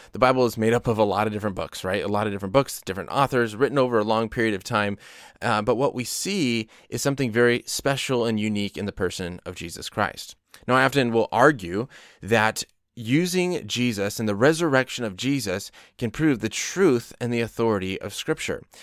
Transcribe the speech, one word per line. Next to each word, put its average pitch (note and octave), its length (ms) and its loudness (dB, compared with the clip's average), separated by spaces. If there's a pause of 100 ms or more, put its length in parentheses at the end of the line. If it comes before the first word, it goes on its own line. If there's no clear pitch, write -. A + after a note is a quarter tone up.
(100)
the - 80 -10
Bible B2+ 260 4
is A2+ 140 0
made A2 140 4
up A#2+ 160 0
of A2 100 2
a A2 60 6
lot G#2 240 2
of G#2 40 -6
different G#2 220 -4
books, - 300 -8
right? F#2 180 -2
A F2+ 60 -4
lot G#2 180 0
of G#2 60 -4
different G2 200 -8
books, C3+ 320 2
different F#2+ 260 -6
authors, A#2+ 440 0
written C#3 240 0
over B2+ 220 2
a G#2 40 2
long A2 240 0
period A2+ 260 0
of F#2+ 100 -6
time. G#2 340 0 (420)
Uh, G#2+ 220 0
but A2+ 140 2
what C3 180 0
we B2+ 80 -4
see B2 640 -2 (200)
is - 120 -6
something C3+ 300 0
very A#2+ 340 4
special C3 640 -2
and A2 140 0
unique G#2 360 -2
in G2+ 100 -4
the G2 60 -4
person F2+ 540 -6
of F#2 80 -10
Jesus - 340 -12
Christ. - 460 -4 (320)
Now, B2 80 2
I C3 80 6
often C3 300 2
will A2+ 180 2
argue A2 560 2 (340)
that A2 440 2 (320)
using F3 720 0
Jesus G#2+ 500 -2
and A2 100 -2
the G#2 60 0
resurrection C3+ 680 2
of F#2+ 120 -6
Jesus G#2 540 -4 (260)
can A#2 140 -4
prove C#3+ 300 2
the A2 80 -2
truth C#3+ 720 0
and A#2+ 120 -4
the A#2+ 80 0
authority G#2 600 -2
of G2 140 -10
Scripture. - 500 -6 (180)